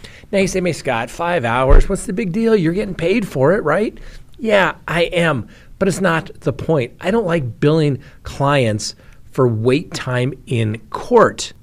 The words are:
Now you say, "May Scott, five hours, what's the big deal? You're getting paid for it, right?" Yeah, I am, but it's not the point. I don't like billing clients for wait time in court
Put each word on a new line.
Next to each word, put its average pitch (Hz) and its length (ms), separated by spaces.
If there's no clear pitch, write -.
Now 196 60
you 190 80
say, 190 140
"May 175 120
Scott, 123 380
five 170 340
hours, 131 440
what's 190 180
the 233 60
big 190 200
deal? 226 220
You're 170 180
getting 196 220
paid 185 320
for 139 260
it, 202 120
right?" 170 340
Yeah, 208 360
I 170 160
am, 170 460
but 196 80
it's 160 120
not 165 300
the 143 120
point. 135 480
I 175 100
don't 220 160
like 156 320
billing 147 400
clients 131 720
for 131 160
wait 120 440
time 127 420
in 110 320
court - 640